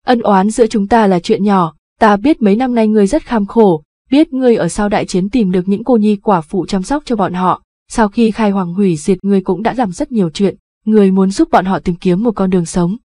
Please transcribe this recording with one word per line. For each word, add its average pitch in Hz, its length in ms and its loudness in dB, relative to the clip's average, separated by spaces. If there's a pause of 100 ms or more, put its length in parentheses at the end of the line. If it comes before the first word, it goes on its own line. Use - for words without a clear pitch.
ân 240 140 2
oán 202 300 2
giữa 220 160 2
chúng 202 220 -2
ta 226 180 2
là 185 140 2
chuyện 196 240 -2
nhỏ, 190 300 0 (260)
ta 214 160 4
biết 254 260 0
mấy 202 140 4
năm 247 180 -2
nay 220 140 2
ngươi 214 180 2
rất 285 160 -2
kham 208 240 -4
khổ, 196 360 2 (280)
biết 302 220 2
ngươi 254 240 2
ở 170 120 -2
sau 208 200 -4
đại 190 180 -2
chiến 190 240 -4
tìm 214 200 0
được 185 180 -2
những 202 160 -2
cô 247 120 2
nhi 214 200 2
quả 202 240 0
phụ 165 260 -6
chăm 196 160 -4
sóc 285 240 -6
cho 240 100 -4
bọn 175 160 -2
họ, 180 300 -2 (260)
sau 214 200 0
khi 226 220 0
khai 208 200 -2
hoàng 185 240 -4
hủy 190 220 0
diệt 180 260 -2
ngươi 196 180 0
cũng 190 220 -4
đã 240 140 -2
làm 226 160 -2
rất 285 200 -8
nhiều 196 180 -2
chuyện, 190 260 -2 (280)
ngươi 214 260 4
muốn 190 200 2
giúp 320 220 0
bọn 180 120 4
họ 190 140 -2
tìm 180 160 -4
kiếm 180 280 -2
một 240 140 0
con 190 140 -2
đường 180 160 0
sống, 180 300 -2 (100)